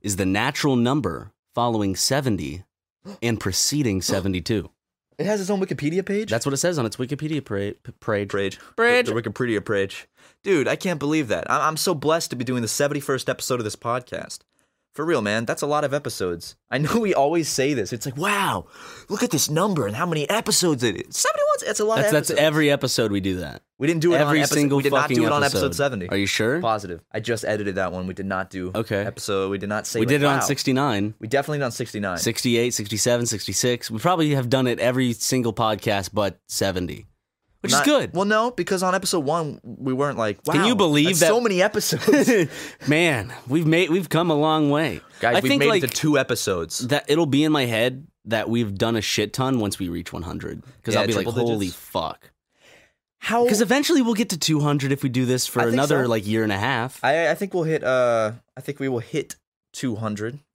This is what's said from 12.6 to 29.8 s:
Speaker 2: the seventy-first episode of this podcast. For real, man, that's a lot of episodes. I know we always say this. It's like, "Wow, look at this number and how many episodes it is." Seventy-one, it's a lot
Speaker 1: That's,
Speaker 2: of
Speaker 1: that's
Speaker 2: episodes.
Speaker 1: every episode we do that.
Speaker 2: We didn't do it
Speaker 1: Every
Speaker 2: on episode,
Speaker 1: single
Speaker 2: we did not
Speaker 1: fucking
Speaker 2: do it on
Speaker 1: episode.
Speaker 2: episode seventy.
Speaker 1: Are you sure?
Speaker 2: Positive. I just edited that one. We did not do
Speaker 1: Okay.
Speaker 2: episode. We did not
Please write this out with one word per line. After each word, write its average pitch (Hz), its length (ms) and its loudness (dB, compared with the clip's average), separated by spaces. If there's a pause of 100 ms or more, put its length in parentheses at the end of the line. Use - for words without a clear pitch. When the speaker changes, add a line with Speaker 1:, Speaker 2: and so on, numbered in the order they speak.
Speaker 2:
the 107 60 -2
seventy-first 143 600 -2
episode 127 320 -2
of 110 40 -4
this 104 120 -4
podcast. - 640 -8 (540)
For 147 120 -6
real, 156 180 2
man, 107 220 0
that's 147 180 -4
a 147 60 -2
lot 147 160 0
of 135 100 -2
episodes. 98 600 -6 (120)
I 127 100 -2
know 151 200 0
we 214 160 2
always 151 340 2
say 143 260 0
this. 107 180 -2
It's 117 140 -8
like, 123 100 -8
"Wow, 185 500 -2 (420)
look 202 140 -2
at 240 80 0
this - 180 0
number 160 380 0
and 104 80 -4
how 151 100 -2
many 156 240 -2
episodes 180 540 2
it 110 140 2
is." - 200 -10
Seventy-one, 587 540 0
it's - 80 -2
a 214 60 0
lot 220 120 2
Speaker 1:
That's, - 120 2
Speaker 2:
of - 40 2
Speaker 1:
that's 151 180 2
Speaker 2:
episodes. 143 160 4
Speaker 1:
every 151 260 4
episode 127 400 0
we 101 80 2
do 92 160 0
that. 76 260 -10 (160)
Speaker 2:
We 135 80 -2
didn't 165 160 2
do 175 120 4
it - 20 4
Speaker 1:
Every 147 240 4
Speaker 2:
on - 20 4
episode, 143 140 0
Speaker 1:
single 143 220 4
Speaker 2:
we 135 40 0
did 139 100 2
not 127 100 4
Speaker 1:
fucking 123 140 0
Speaker 2:
do 117 100 4
it 117 60 2
on - 120 2
Speaker 1:
episode. - 140 2
Speaker 2:
episode 87 180 0
seventy. 117 320 -2
Speaker 1:
Are 98 80 -2
you 101 100 2
sure? 123 340 0
Speaker 2:
Positive. 101 400 -2 (120)
I 110 80 -4
just 110 240 -4
edited 101 320 -2
that 92 160 0
one. 92 160 -6
We 92 60 -6
did 95 120 -8
not 95 240 -4
do 90 240 -6
Speaker 1:
Okay. 107 320 -2
Speaker 2:
episode. 98 460 -4
We 101 60 -4
did 101 100 -6
not 104 180 -4